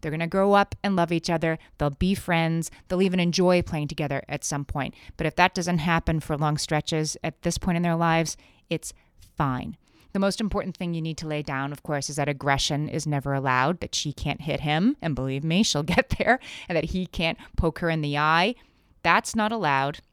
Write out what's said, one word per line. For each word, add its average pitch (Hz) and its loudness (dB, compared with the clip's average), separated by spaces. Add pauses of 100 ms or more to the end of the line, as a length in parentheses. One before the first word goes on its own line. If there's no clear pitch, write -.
They're 160 -6
gonna 160 -2
grow 196 4
up 202 4
and 196 2
love 170 2
each 165 0
other. 160 0 (180)
They'll 147 2
be 180 0
friends. 165 0 (160)
They'll 185 2
even 185 4
enjoy 175 4
playing 151 -4
together 147 -4
at 147 -6
some 143 -4
point. - -6 (220)
But 156 -2
if - -4
that 180 4
doesn't 180 0
happen 165 0
for 151 -4
long 151 0
stretches 156 -2
at 160 -8
this 170 -2
point 175 -2
in 170 0
their 170 2
lives, 165 0 (320)
it's - -6 (440)
fine. 135 -2 (360)
The 202 -2
most 196 0
important 190 -4
thing 175 -4
you 165 -4
need 160 -4
to 156 -8
lay 151 -4
down, 139 -4
of 147 -12
course, 143 -4
is 143 -8
that 143 0
aggression 143 0
is 156 -4
never 143 -2
allowed, 135 2
that - -8
she - -4
can't - -4
hit 143 -4
him, 160 2
and 156 -2
believe 135 -4
me, 165 2
she'll 147 0
<laughs> 151 0
get 247 2
there, 226 2 (280)
and 175 0
that 160 0
he 185 -2
can't 165 -2 (180)
poke - 0
her 170 0
in 160 0
the 147 -2
eye. 165 4 (480)
That's - 2
not 214 0
allowed. 143 0 (140)